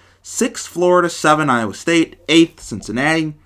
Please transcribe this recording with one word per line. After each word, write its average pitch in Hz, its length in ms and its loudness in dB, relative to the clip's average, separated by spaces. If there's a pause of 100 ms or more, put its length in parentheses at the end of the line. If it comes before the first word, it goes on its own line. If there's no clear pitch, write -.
(200)
six - 460 -6
Florida, 180 420 2
seven 151 400 0
Iowa 113 260 -2
State, 165 440 -2 (100)
eighth 165 320 4
Cincinnati, 151 760 -4 (120)